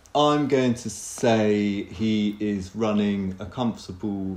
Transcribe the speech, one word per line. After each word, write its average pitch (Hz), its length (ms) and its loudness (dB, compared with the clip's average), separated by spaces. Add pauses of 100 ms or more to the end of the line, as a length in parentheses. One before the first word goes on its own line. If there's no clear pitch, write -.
(140)
I'm 147 360 4
going 131 240 4
to - 160 -6
say 104 920 2
he 104 560 0
is 101 360 -4
running 101 640 0
a 98 60 -10
comfortable 98 920 -4